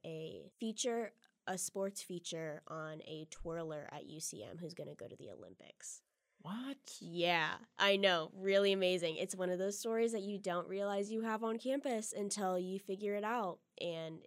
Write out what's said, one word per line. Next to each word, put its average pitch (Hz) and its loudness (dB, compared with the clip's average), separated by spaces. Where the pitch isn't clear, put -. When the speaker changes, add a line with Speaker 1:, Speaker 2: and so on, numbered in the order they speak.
Speaker 1:
a 160 -10
feature, 226 -2
a 190 -2
sports 196 -4
feature 160 -6
on 156 -8
a 160 -8
twirler 165 -4
at 151 -10
U 156 -10
C - -6
M 117 -10
who's 170 -6
gonna - -10
go - -10
to - -14
the - -12
Olympics. - -16
Speaker 2:
What? 247 -6
Speaker 1:
Yeah, 170 4
I 202 8
know. 180 6
Really 196 6
amazing. 180 4
It's 196 -2
one 185 0
of 180 2
those 196 0
stories 226 2
that 220 -2
you 202 -2
don't 180 0
realize 202 0
you 220 0
have 220 0
on 226 0
campus 254 0
until 196 0
you 185 -2
figure 202 -2
it 208 0
out. 214 -2
And 165 -4